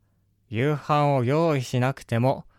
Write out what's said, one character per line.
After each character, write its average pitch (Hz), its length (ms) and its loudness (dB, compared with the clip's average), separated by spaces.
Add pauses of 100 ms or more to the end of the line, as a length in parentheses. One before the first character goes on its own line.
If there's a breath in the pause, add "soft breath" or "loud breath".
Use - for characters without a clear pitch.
(500)
夕 135 260 -2
飯 147 400 0
を 127 80 2
用 151 320 2
意 131 80 -2
し 123 160 -2
な 131 160 0
く - 80 -20
て 113 160 -2
も 131 260 0 (140)